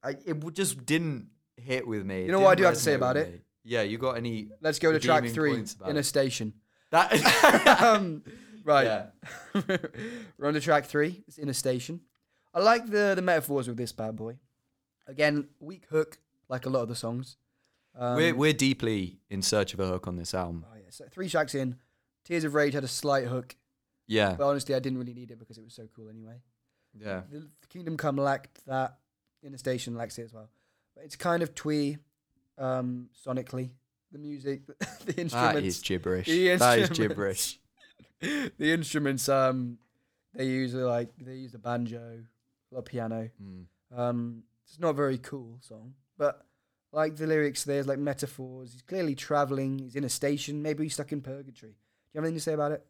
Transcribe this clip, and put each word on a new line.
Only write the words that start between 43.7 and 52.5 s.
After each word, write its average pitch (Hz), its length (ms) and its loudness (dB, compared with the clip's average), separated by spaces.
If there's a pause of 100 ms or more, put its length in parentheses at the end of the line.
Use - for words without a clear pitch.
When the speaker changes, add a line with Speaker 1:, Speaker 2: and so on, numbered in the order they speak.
Speaker 2:
Um, 120 480 -4 (220)
it's - 140 -20
not 170 120 0
a - 20 0
very 139 260 0
cool 123 420 -14
song, 113 320 -20 (240)
but, - 260 -2 (500)
like, 156 240 0
the 156 100 -4
lyrics, 151 380 2
there's, 139 220 0
like, 139 120 -2
metaphors. 131 720 -6
He's 127 100 -20
clearly 175 340 -2
traveling. 135 640 0
He's 127 160 -12
in 143 100 -2
a 120 40 -2
station. 143 540 -2
Maybe 151 200 -2
he's 151 120 -4
stuck 147 160 -8
in 147 100 -4
purgatory. 131 520 -16
Do - 40 -20 (360)
you 156 60 -8
have 156 40 -2
anything 165 140 -2
to 147 40 -6
say 160 120 0